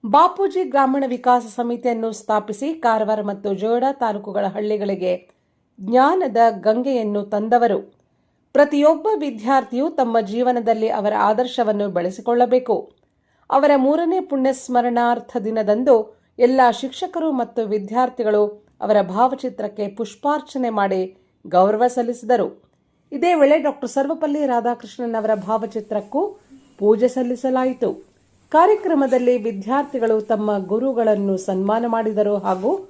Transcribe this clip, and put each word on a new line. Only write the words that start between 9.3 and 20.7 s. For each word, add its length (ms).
ತಮ್ಮ 200
ಜೀವನದಲ್ಲಿ 580
ಅವರ 220
ಆದರ್ಶವನ್ನು 600
ಬೆಳೆಸಿಕೊಳ್ಳಬೇಕು. 880
ಅವರ 220
ಮೂರನೇ 360
ಪುಣ್ಯಸ್ಮರಣಾರ್ಥ 1040
ದಿನದಂದು 480
ಎಲ್ಲ 220
ಶಿಕ್ಷಕರು 520
ಮತ್ತು 300
ವಿದ್ಯಾರ್ಥಿಗಳು 680
ಅವರ 160
ಭಾವಚಿತ್ರಕ್ಕೆ 760
ಪುಷ್ಪಾರ್ಚನೆ 720
ಮಾಡಿ 300